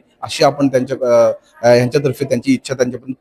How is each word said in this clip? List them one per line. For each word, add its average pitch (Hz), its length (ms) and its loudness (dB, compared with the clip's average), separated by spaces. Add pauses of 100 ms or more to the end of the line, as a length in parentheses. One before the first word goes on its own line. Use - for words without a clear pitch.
(220)
अशी 151 220 -2
आपण 139 240 2
त्यांच्या, 131 380 -2
अ, 117 260 4 (340)
अ, 120 80 6
यांच्यातर्फे 123 500 0
त्यांची 127 280 -2
इच्छा 127 220 -4
त्यांच्यापर्यंत 127 460 -4